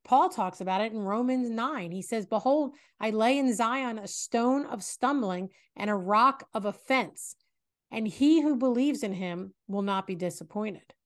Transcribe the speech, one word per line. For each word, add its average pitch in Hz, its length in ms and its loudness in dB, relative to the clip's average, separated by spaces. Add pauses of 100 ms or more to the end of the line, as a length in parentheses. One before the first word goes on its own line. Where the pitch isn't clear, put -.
Paul 302 260 6
talks 185 320 -4
about 185 200 0
it 220 120 -2
in 220 60 -4
Romans 247 500 0
nine. 226 420 -4
He 185 100 -6
says, 214 240 -4
"Behold, 262 500 2 (240)
I 220 100 -2
lay 220 280 2
in 262 160 2
Zion 233 440 -2
a 202 100 -12
stone 254 600 0
of 202 160 -10
stumbling 196 640 -2 (260)
and 208 140 -4
a 208 60 2
rock 214 580 2
of 208 120 -4
offense, - 720 -4 (540)
and 220 180 -4
he 302 340 4
who 294 140 2
believes 254 480 2
in 196 100 -2
him 185 420 -8 (120)
will 202 140 -2
not 196 260 -2
be 190 80 -6
disappointed." 175 800 -8 (120)